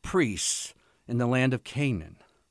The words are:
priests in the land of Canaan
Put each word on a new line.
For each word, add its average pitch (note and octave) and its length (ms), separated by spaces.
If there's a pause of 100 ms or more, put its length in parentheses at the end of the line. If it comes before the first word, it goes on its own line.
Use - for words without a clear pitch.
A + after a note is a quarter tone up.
priests - 680 (360)
in A#2+ 100
the A#2+ 80
land B2+ 260
of B2 120
Canaan G#2+ 520 (340)